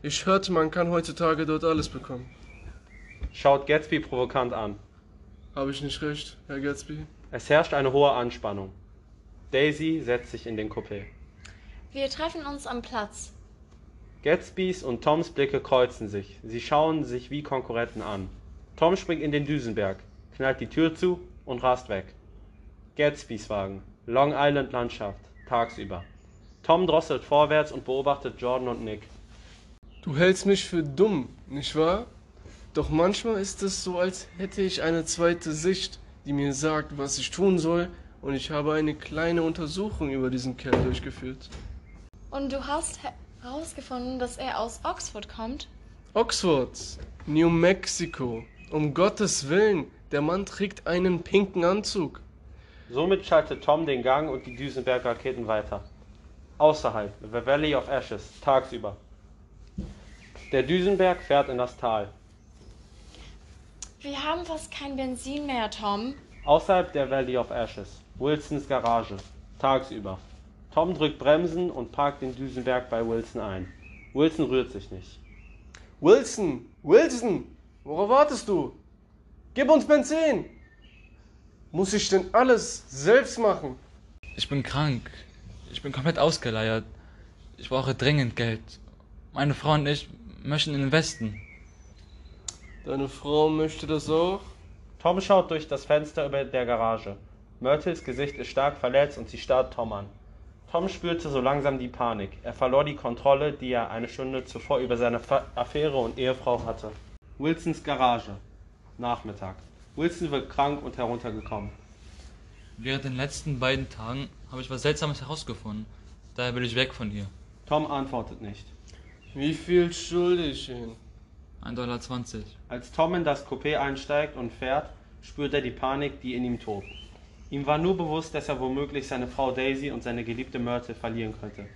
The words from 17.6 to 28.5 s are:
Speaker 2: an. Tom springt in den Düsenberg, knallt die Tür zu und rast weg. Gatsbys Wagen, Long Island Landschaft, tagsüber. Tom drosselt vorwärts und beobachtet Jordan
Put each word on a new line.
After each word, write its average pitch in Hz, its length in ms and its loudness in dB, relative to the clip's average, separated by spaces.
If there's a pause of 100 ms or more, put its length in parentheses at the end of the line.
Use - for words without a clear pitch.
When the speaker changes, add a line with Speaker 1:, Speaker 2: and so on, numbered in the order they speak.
Speaker 2:
an. 98 280 -6 (480)
Tom 175 180 6
springt 165 260 -4
in 147 100 -2
den 147 140 0
Düsenberg, 113 520 -2 (380)
knallt 131 260 0
die 117 60 -6
Tür 160 280 2
zu 180 240 0 (260)
und 123 180 -6
rast 127 260 2
weg. 95 240 -4 (840)
Gatsbys 147 520 0
Wagen, 98 340 -4 (240)
Long 139 280 4
Island 143 380 4
Landschaft, 120 460 -4 (280)
tagsüber. 104 560 -2 (600)
Tom 170 240 6
drosselt 156 360 2
vorwärts 147 480 4
und 127 140 -10
beobachtet 135 560 -2
Jordan 127 280 -2